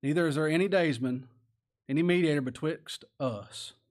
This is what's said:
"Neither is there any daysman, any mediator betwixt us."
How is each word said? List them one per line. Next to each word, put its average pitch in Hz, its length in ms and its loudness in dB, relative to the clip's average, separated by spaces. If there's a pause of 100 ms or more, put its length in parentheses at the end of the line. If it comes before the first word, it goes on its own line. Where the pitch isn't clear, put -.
"Neither 160 240 2
is 143 80 0
there 156 140 0
any 170 180 2
daysman, 135 600 0 (580)
any 147 160 2
mediator 170 380 4
betwixt - 640 -6 (120)
us." 113 540 -8 (200)